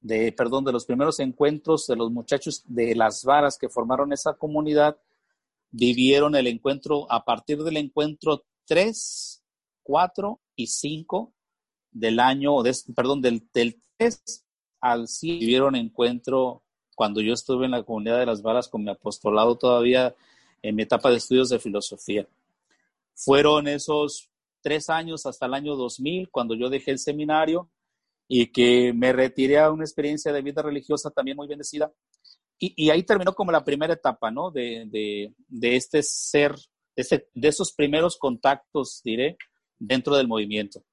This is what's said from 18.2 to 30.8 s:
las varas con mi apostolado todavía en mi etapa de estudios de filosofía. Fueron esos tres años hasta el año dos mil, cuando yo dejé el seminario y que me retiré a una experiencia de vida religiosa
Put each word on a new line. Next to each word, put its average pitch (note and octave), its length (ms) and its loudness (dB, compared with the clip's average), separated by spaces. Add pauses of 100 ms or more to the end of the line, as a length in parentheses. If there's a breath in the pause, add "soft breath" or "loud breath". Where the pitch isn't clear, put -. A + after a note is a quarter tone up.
las G#2+ 160 -2
varas A2+ 260 0
con G#2+ 160 -6
mi G#2 60 -6
apostolado G#2+ 680 0
todavía B2 580 2 (480 soft breath)
en G#2+ 140 -4
mi A2 60 -2
etapa A#2+ 280 2
de A#2+ 60 6
estudios B2+ 320 2
de A#2+ 100 0
filosofía. G#2 680 -6 (840)
Fueron D3 520 4
esos D3 600 -4 (320)
tres D3+ 300 -4
años D#3+ 360 -4
hasta C3 200 -8
el B2+ 80 -4
año D3 200 -4
dos B2+ 260 -6
mil, F3 300 -4
cuando A#2 240 -4
yo A#2+ 140 -4
dejé C3+ 240 -4
el C3+ 60 -4
seminario D#3 720 -2 (580)
y A#2+ 180 2
que B2 460 4
me B2 200 2
retiré C3 460 2
a D#3 120 8
una D#3 140 -4
experiencia D3+ 480 -4
de C#3+ 100 -2
vida C#3+ 200 -6
religiosa D3 480 -4